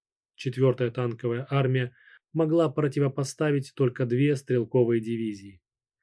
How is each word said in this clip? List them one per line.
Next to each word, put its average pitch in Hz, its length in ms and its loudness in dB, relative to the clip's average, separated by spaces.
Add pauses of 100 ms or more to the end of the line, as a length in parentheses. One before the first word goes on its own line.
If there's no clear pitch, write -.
(360)
Четвертая 127 560 0
танковая 120 580 -4
армия 131 460 0 (360)
могла 160 360 2
противопоставить 143 1080 -2
только 127 320 0
две 131 300 2
стрелковые 117 640 2
дивизии. 107 600 -8 (420)